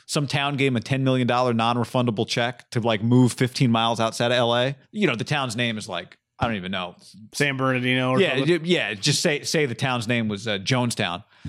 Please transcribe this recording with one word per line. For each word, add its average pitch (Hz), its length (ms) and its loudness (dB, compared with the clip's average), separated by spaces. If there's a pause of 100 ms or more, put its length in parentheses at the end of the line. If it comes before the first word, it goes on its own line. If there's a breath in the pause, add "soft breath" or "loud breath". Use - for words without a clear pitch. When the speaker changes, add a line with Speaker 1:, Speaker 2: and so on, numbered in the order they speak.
Speaker 1:
Some 151 200 -2
town 143 320 -2
gave 135 140 2
him 123 60 0
a - 40 0
ten 135 220 -2
million 131 240 2
dollar 123 260 2
non-refundable 117 760 0
check 123 440 -4
to, 123 80 -2
like, 110 240 0
move 123 300 6
fifteen 127 380 2
miles 113 280 2
outside 113 320 0
of 123 60 2
L 120 180 4
A. 131 200 0 (160 soft breath)
You 214 160 0
know, 127 80 0
the 107 100 -6
town's 131 300 -2
name 117 220 -2
is, 104 100 -10
like, 90 300 -8 (220)
I 131 60 0
don't 113 100 -2
even 92 160 -6
know. 90 240 -6 (380)
Speaker 2:
San 139 240 -2
Bernardino 127 540 0
or 131 100 2
Speaker 1:
Yeah, 151 160 0
Speaker 2:
something? 156 240 0
Speaker 1:
y-, 160 40 -10
yeah. 135 280 0
Just 120 280 -2
say, 147 220 0
say 151 220 0
the 123 100 -4
town's 123 320 -2
name 117 200 0
was, 104 200 -6
uh, 101 120 -2
Jonestown. 107 640 -2 (260 loud breath)